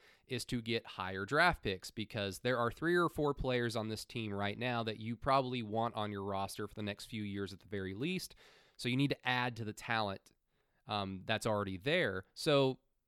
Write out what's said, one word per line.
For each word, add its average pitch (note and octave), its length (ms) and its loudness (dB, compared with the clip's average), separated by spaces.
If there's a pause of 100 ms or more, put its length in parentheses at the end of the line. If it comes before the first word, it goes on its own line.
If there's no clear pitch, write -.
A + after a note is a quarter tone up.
(280)
is B2 180 -4
to A#2+ 160 -2
get A2+ 240 0
higher F#2+ 400 -4
draft D#3 380 4
picks F#2+ 280 -4
because G2+ 480 -4
there B2 180 0
are A#2 140 2
three E3+ 240 0
or F3 140 4
four C#3+ 240 0
players A#2+ 420 0
on A2 140 -2
this G#2+ 160 -6
team A2 280 -4
right G2+ 240 -2
now A#2 260 -2
that A2 160 -4
you A2+ 160 -4
probably C3 460 2
want A2 340 0
on G#2 160 -2
your G2+ 120 -4
roster G2 440 -2
for - 80 -14
the G#2+ 60 -8
next G#2 240 -4
few G#2+ 180 -6
years G2 300 -4
at F#2 60 -16
the - 100 -20
very F#2+ 240 -4
least. D#3+ 420 -4 (400)
So - 140 -2
you B2+ 80 2
need C#3 140 4
to - 160 -2
add B2 300 2
to A#2 80 -4
the G#2+ 80 -6
talent, G#2+ 480 0 (640)
um, F#2+ 380 -2
that's A2 200 0
already G2+ 320 2
there. A2+ 560 0
So C#3 460 4 (280)